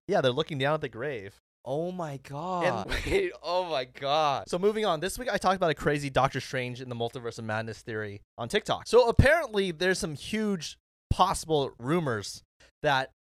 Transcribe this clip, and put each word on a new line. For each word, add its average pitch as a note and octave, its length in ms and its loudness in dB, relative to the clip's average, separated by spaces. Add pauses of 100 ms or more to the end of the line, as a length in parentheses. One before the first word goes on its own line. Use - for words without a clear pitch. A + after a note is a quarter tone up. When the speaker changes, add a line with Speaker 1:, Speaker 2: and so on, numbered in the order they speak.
Speaker 1:
Yeah, F#3 120 4
they're C3 120 4
looking D3 260 -2
down C#3+ 160 2
at D#3 60 -2
the D3 80 -4
grave. A2 520 -8 (240)
Speaker 2:
Oh D#3+ 280 -4
my D#3 300 -8
God. E3+ 680 -4
Speaker 1:
And - 120 -2
Speaker 2:
<laughs> - 60 -8
Wait, F3+ 260 0 (100)
oh F3 260 -2
my C#3 160 -2
God. C#3 640 0
Speaker 1:
So F3 100 0
moving G#3+ 280 2
on, E3 140 2
this F#3+ 180 -4
week B3 140 -6
I G3+ 60 0
talked F#3 180 4
about F3+ 140 2
a C#3+ 40 0
crazy D3 360 0
Doctor C3 300 2
Strange B2 400 -6
in B2+ 80 -12
the B2 80 -8
Multiverse A#2 420 -6
of A#2 60 -10
Madness A2 380 -4
theory G#2+ 400 -8 (160)
on A#2 100 -8
TikTok. C#3+ 400 -2
So A#3 200 8
apparently A#3 640 4
there's F3+ 280 2
some E3 160 -4
huge G3+ 640 -4 (320)
possible D#3+ 680 2
rumors B2+ 640 -2 (400)
that C3+ 280 2 (120)